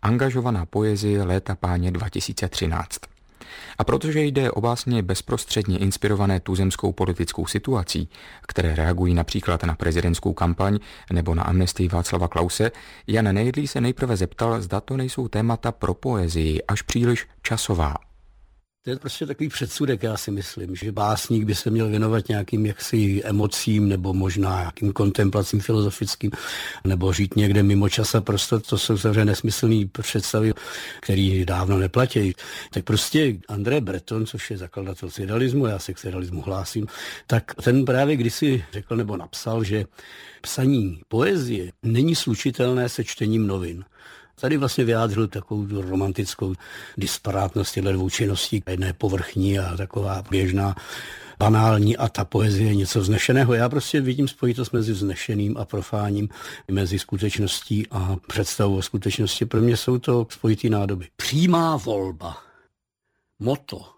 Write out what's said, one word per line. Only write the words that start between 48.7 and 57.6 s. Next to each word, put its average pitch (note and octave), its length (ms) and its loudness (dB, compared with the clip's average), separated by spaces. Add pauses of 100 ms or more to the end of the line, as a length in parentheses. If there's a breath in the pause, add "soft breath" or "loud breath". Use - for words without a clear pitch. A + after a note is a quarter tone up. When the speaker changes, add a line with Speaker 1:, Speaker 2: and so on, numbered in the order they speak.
Speaker 2:
je F#2 60 -2
povrchní F#2+ 680 0
a F2 180 -4
taková F#2+ 540 -4
běžná, F#2+ 460 2 (600 loud breath)
banální A2 580 6
a A#2 120 0
ta - 160 -2
poezie G#2+ 440 2
je G#2 60 4
něco G2+ 260 0
vznešeného. A#2+ 540 4
Já A#2+ 140 4
prostě D3 320 0
vidím C3 280 0
spojitost B2 440 -2
mezi A2+ 200 0
vznešeným G2+ 640 -2
a A2+ 80 -4
profáním, G#2 640 -2 (420 loud breath)
mezi F#2+ 280 0
skutečností G#2 920 -2